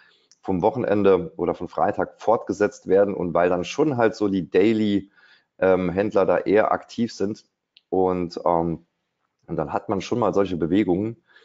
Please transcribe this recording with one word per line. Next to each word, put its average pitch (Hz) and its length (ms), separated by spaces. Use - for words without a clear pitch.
vom 92 200
Wochenende 98 760
oder 85 160
von 87 140
Freitag 90 540
fortgesetzt 104 680
werden 98 260
und 87 200
weil 87 160
dann 90 160
schon 143 320
halt 113 180
so 104 140
die 95 200
Daily, 101 600
ähm, 92 320
Händler 98 360
da 90 120
eher - 360
aktiv - 400
sind 101 320
und, 92 560
ähm, 85 400
und 80 80
dann 76 160
hat 101 160
man 98 140
schon - 180
mal 101 140
solche 92 240
Bewegungen, 92 680